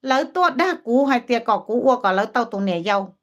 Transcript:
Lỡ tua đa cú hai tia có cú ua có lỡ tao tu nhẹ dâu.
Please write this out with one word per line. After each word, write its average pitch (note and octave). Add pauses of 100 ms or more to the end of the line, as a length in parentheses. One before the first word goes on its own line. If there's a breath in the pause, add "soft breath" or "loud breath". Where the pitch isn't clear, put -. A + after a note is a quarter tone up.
Lỡ C4 (100)
tua F4+
đa E4
cú B3+
hai B3+
tia A#3+
có A3+
cú A#3+
ua B3
có G3
lỡ G3
tao A3+
tu G#3
nhẹ F3+
dâu. G3